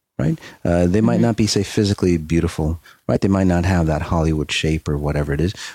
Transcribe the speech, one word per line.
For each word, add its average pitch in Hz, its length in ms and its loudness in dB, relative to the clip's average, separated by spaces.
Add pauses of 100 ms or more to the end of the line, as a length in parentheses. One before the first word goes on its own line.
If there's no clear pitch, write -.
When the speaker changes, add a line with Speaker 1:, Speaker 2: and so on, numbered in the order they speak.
(180)
Speaker 1:
right? 160 200 0 (260)
Uh, 87 220 2
they 95 140 2
might 117 140 2
Speaker 2:
Mm-hmm. 113 80 2
Speaker 1:
not 117 140 2
be, 110 100 2
say, 104 160 0
physically 98 560 0
beautiful, 82 640 -2 (280)
right? 120 120 0
They 104 80 2
might 95 180 2
not 87 180 2
have 87 220 2
that 76 160 0
Hollywood 80 500 -2
shape 80 360 -2
or 73 100 -2
whatever 73 340 -4
it 76 80 -2
is, 90 140 -2 (200)